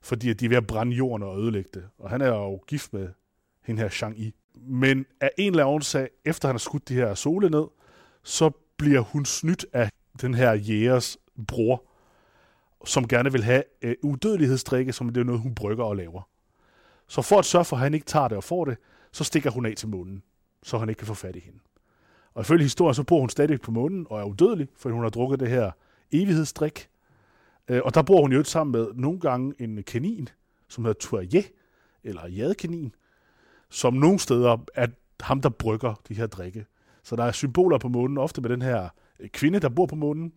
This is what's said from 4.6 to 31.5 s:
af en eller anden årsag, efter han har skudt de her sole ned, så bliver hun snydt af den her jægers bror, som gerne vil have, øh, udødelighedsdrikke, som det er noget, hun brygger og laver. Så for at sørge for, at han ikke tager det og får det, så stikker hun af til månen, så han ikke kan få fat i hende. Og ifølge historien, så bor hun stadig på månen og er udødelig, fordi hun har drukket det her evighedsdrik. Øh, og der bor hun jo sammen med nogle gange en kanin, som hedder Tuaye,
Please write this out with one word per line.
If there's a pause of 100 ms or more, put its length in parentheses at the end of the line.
af
en
eller
anden
årsag, (160)
efter
han
har
skudt
de
her
sole
ned, (560)
så (260)
bliver
hun
snydt
af (320)
den
her
jægers (300)
bror, (1000)
som
gerne
vil
have, (180)
øh,
udødelighedsdrikke,
som
det
er
noget,
hun
brygger
og
laver. (800)
Så
for
at
sørge
for,
at
han
ikke
tager
det
og
får
det, (340)
så
stikker
hun
af
til
månen, (400)
så
han
ikke
kan
få
fat
i
hende. (720)
Og
ifølge
historien,
så
bor
hun
stadig
på
månen
og
er
udødelig,
fordi
hun
har
drukket
det
her (400)
evighedsdrik. (760)
Øh,
og
der
bor
hun
jo
sammen
med
nogle
gange
en
kanin, (380)
som
hedder
Tuaye, (600)